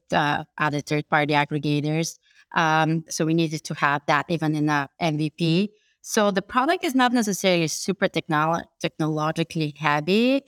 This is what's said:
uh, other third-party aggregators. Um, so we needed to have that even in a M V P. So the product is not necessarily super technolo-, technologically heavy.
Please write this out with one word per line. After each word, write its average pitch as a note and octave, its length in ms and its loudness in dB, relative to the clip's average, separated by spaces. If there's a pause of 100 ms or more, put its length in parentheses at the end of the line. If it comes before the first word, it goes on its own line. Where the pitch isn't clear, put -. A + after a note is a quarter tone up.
(100)
uh, D3+ 340 0 (120)
other D3 240 -2
third-party D3+ 540 0
aggregators. D3+ 840 0 (360)
Um, D#3+ 560 2
so E3 160 -2
we D#3+ 80 2
needed D#3+ 300 0
to E3 100 -8
have D3 320 0
that D3 240 2
even D#3 240 0
in D3+ 160 0
a C#3+ 180 -2 (100)
M D#3 200 -2
V D3+ 120 -2
P. F3 420 0 (280)
So G#3 300 0
the F#3+ 120 -2
product C#4+ 420 -2
is C#4+ 100 -2
not B3 180 4
necessarily F#3+ 540 2
super - 420 -2
technolo-, D#3+ 560 -2 (160)
technologically D#3 960 -2
heavy. F3+ 720 2